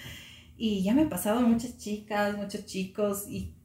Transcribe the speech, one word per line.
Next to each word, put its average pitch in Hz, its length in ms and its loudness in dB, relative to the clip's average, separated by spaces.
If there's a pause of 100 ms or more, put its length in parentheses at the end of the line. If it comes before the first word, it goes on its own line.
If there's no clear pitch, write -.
(560)
Y 208 260 0
ya 208 120 4
me 302 80 6
han 311 60 4
pasado 214 340 2
muchas 233 360 2
chicas, 208 580 -2
muchos 202 300 -6
chicos, 196 640 -2
y - 260 -8 (100)